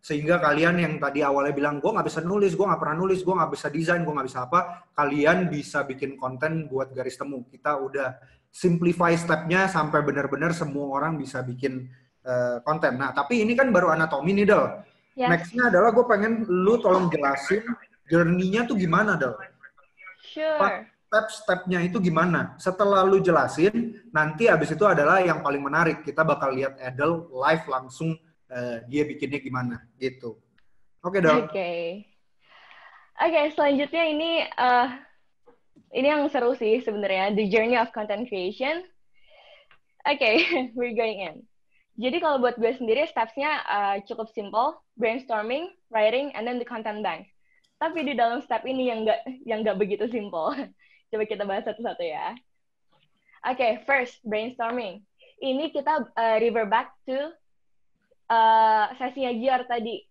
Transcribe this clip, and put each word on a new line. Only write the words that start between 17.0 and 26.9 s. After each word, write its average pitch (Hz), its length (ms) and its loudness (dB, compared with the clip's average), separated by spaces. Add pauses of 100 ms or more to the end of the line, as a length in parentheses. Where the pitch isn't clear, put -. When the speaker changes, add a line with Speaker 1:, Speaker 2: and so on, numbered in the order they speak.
Speaker 1:
jelasin 151 560 0 (440)
journey-nya 185 600 2
tuh 240 80 0
gimana, 185 400 2
Del? 131 160 -2 (880)
Speaker 2:
Sure. 311 400 -4
Speaker 1:
Apa 190 80 4 (400)
step-stepnya 185 720 -2
itu 180 160 0
gimana? 165 640 2
Setelah 190 480 4
lu 196 160 6
jelasin, 170 880 2
nanti 156 400 4
abis 160 240 2
itu 202 80 2
adalah 175 400 6
yang 160 160 2
paling 143 240 -2
menarik. 156 400 2
Kita 156 200 0
bakal 139 280 0
lihat 135 280 -4
Edel 147 480 -2